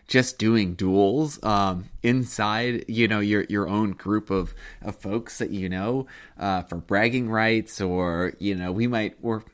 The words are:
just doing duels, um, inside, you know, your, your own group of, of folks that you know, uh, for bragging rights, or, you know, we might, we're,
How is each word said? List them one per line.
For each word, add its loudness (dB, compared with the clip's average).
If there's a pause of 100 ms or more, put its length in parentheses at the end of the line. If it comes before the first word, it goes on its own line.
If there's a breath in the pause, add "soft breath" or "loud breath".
just 2
doing 4
duels, 2
um, 2 (160)
inside, 0
you 4
know, 0
your, 2
your 0
own 2
group -2
of, 0 (260 loud breath)
of -8
folks -6
that -4
you -4
know, -4 (320 loud breath)
uh, -2
for -10
bragging 0
rights, 0
or, 0
you -2
know, -4
we 0
might, -2
we're, -2 (120)